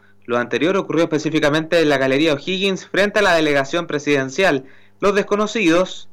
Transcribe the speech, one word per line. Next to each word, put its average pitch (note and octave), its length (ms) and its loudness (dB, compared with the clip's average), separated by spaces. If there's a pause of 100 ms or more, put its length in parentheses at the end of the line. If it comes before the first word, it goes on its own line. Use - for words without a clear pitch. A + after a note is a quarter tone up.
(240)
Lo A#2+ 140 -2
anterior B2 400 0
ocurrió E3 240 0
específicamente D#3 800 0
en D3 80 2
la C#3 80 2
Galería D3 340 2
O'Higgins, F#3 540 -4
frente G3+ 320 0
a G#3 40 2
la F#3 120 4
delegación D#3 520 0
presidencial. C#3+ 800 0 (340)
Los F#3+ 160 2
desconocidos G3+ 1000 0